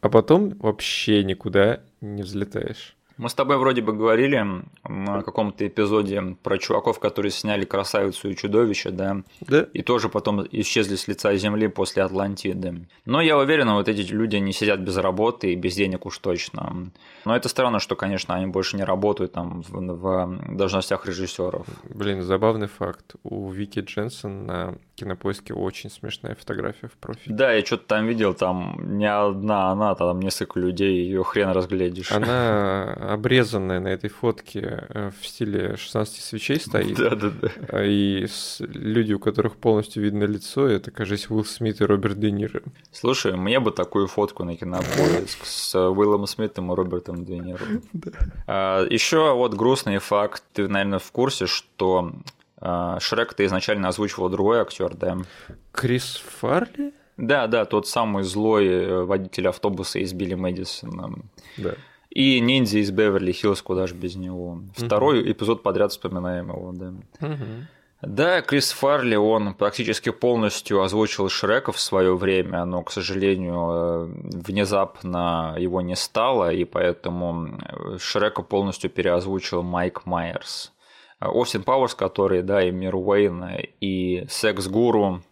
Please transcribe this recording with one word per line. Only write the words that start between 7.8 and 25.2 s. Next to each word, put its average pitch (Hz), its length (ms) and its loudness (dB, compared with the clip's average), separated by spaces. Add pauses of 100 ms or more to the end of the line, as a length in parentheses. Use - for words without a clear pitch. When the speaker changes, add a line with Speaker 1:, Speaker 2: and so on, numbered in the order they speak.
Speaker 2:
и 95 40 -4
чудовище», 104 580 0
да? 95 240 -2 (260)
Speaker 1:
Да. 147 320 2
Speaker 2:
И - 80 -6
тоже 113 260 2
потом 104 420 0
исчезли 101 460 0
с - 100 -6
лица 101 300 2
земли 104 320 2
после 98 340 0
«Атлантиды». 92 840 -4 (180)
Но 131 160 0
я 160 160 4
уверен, 139 360 4
вот 101 180 2
эти 104 100 2 (100)
люди 107 260 0
не 98 180 0
сидят 104 260 2
без 92 160 -2
работы 98 560 2
и - 40 2
без 90 180 -2
денег 92 320 0
уж 95 120 -10
точно. 90 720 -6 (360)
Но 113 100 2
это 120 140 -2
странно, 123 280 2
что, - 160 -2
конечно, 98 400 -4
они 92 120 -2
больше 95 320 -2
не 98 60 -2
работают 98 480 0
там 87 360 -6
в, 92 60 -18
в 92 840 -4
должностях 95 500 0
режиссёров. 90 600 -4 (280)
Speaker 1:
Блин, 101 280 -2
забавный 101 460 0
факт. - 540 -10
У 98 280 -8
Вики 101 300 -6
Дженсен 101 680 -8
на 90 280 -6 (200)
Кинопоиске 98 580 -6